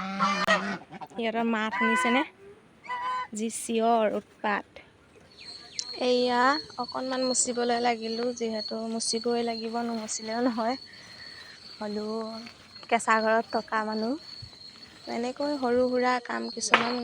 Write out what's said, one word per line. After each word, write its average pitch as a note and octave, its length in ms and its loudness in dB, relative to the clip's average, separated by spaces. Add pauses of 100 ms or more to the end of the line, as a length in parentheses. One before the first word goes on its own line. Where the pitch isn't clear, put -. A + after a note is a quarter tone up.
(1120)
সিহঁতৰ A3+ 340 -2 (100)
মাত A3 240 0
শুনিছেনে? A#3+ 440 4 (1080)
যি G#3+ 160 -4 (140)
চিঞৰ A3+ 440 2 (120)
উৎপাত। - 480 -4 (1400)
এয়া B3 340 4 (400)
অকণমান C4 460 -4
মুচিবলৈ A#3+ 580 2
লাগিলোঁ, A3+ 420 0 (120)
যিহেতু A3 340 -4 (200)
মুচিবই A#3 540 0
লাগিব, A3+ 260 -4 (140)
নুমুচিলেও A3 580 -4
নহয়। A#3+ 300 2 (1000)
হ'লেও G#3+ 360 -4 (760)
কেঁচা A3+ 260 4 (100)
ঘৰত A3 280 4
থকা A3 320 0
মানুহ, A3 300 0 (1000)
এনেকৈ B3+ 460 -2
সৰু B3 220 4 (100)
সুৰা B3 220 4 (140)
কাম A#3 140 -2 (120)
কিছুমান A#3 500 4